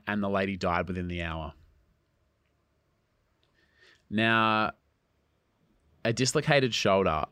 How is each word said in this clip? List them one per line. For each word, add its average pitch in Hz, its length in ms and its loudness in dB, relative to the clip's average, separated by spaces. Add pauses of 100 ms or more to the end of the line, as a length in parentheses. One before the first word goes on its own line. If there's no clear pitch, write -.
and 104 160 -4
the 101 60 -2
lady 98 280 -2
died 90 320 -2
within 90 180 -6
the 87 140 -8
hour. 80 320 -8 (2500)
Now, 110 640 2 (1300)
a 113 80 2
dislocated 131 600 2
shoulder, 95 580 2